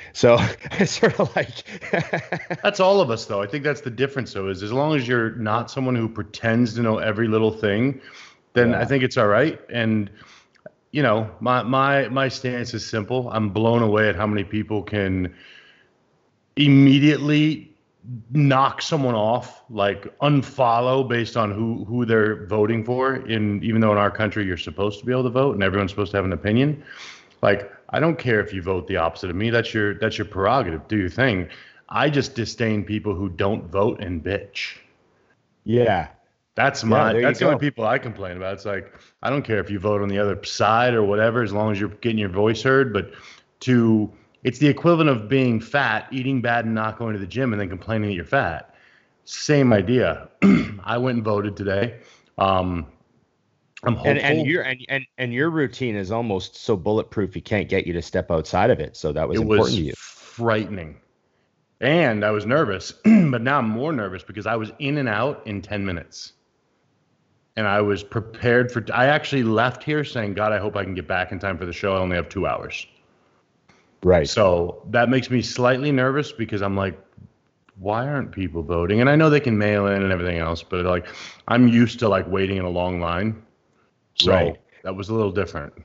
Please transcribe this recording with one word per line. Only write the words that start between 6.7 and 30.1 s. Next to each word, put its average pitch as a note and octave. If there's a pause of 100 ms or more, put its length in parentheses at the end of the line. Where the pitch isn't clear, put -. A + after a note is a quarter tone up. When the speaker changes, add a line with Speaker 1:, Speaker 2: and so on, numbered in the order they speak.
Speaker 2:
to A#2+
know A2
every G#2+
little A2
thing, A2 (540)
then A#2+
Speaker 1:
Yeah. G#2+
Speaker 2:
I A#2+
think C3
it's C3
all A2+
right. C3 (100)
And, A2 (800)
you D3
know, A2 (100)
my, B2
my, C3+
my C3+
stance B2
is A2
simple. A#2+
I'm A2
blown A2+
away G#2+
at F#2
how G#2
many G#2
people G#2+
can F#2+ (1200)
immediately C#3+ (600)
knock C3+
someone C3+
off, A2+
like, G2+
unfollow B2+
based A#2
on A2
who, A2+
who A#2+
they're G#2+
voting G#2+
for. B2+ (100)
In, G#2+
even A2
though G#2+
in G#2
our G2+
country G#2+
you're F2+
supposed G2
to A#2+
be A#2+
able B2+
to B2
vote C3
and G2
everyone's F#2+
supposed G2
to G2+
have F#2+
an F#2+
opinion, B2 (600)
like, G2+ (200)
I B2
don't D#3+
care A2+
if -
you F#2+
vote F2+
the F#2+
opposite E2
of E2+
me. G#2+
That's A2+
your, G#2
that's A2